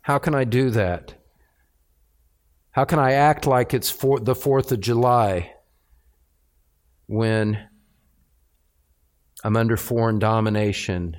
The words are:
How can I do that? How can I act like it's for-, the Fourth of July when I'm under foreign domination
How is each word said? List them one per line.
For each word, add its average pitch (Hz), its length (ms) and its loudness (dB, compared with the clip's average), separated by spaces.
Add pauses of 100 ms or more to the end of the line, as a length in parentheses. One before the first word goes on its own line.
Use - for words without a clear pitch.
How 143 160 0
can 151 180 -2
I 135 80 0
do 127 260 0
that? 95 440 -4 (1600)
How 135 140 0
can 156 160 0
I 131 140 2
act 147 340 2
like 127 260 2
it's - 160 -2
for-, 135 300 0
the 123 160 0
Fourth 135 340 0
of 123 80 -2
July 113 720 0 (1600)
when 107 500 -2 (1800)
I'm 107 140 0
under 113 200 2
foreign 113 440 0
domination 104 1000 0